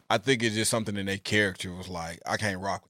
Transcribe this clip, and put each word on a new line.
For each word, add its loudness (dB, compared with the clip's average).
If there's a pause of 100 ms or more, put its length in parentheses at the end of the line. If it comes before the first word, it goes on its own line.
(100)
I 4
think 2
it's 2
just 2
something 0
in -4
their -2
character 2
was -10
like, -8
"I 0
can't -2
rock -4